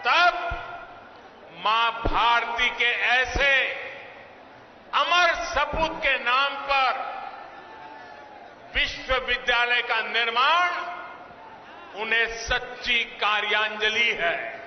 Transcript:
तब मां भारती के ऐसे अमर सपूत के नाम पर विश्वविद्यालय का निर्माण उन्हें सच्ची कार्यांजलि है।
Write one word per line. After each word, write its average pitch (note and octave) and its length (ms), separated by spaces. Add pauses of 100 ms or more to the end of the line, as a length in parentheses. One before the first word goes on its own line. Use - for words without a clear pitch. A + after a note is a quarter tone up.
तब E4+ 500 (1080)
मां A3+ 260
भारती A#3 800
के A#3+ 200
ऐसे B3 720 (1300)
अमर E4+ 400
सपूत D#4+ 640
के C4+ 200
नाम C4 360
पर C4+ 560 (1600)
विश्वविद्यालय B3 1080
का A#3 180
निर्माण A#3+ 680 (1300)
उन्हें A3 260 (100)
सच्ची A#3+ 680
कार्यांजलि G#3+ 1160
है। C#3 460